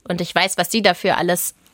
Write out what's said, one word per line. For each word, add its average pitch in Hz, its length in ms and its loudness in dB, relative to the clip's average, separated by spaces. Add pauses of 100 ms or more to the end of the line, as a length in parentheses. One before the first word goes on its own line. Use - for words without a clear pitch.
Und 175 140 -4
ich 170 140 -6
weiß, 185 240 0
was 175 100 0
die 226 140 0
dafür 185 340 2
alles 175 380 -2 (200)